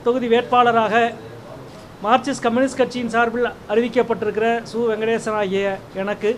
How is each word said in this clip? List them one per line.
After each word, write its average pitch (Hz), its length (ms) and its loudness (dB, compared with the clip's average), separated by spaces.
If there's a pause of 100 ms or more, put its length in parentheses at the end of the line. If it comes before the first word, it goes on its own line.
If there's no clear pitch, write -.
தொகுதி 240 240 0
வேட்பாளராக 233 640 4 (1080)
மார்க்சிஸ்ட் 240 400 0
கம்யூனிஸ்ட் 254 340 0
கட்சியின் 240 320 -2
சார்பில் 233 420 0 (180)
அறிவிக்கப்பட்டிருக்கிற 226 960 0
சு 226 240 -8
வெங்கடேசன் 220 480 -2
ஆகிய 196 320 0 (280)
எனக்கு 202 440 -2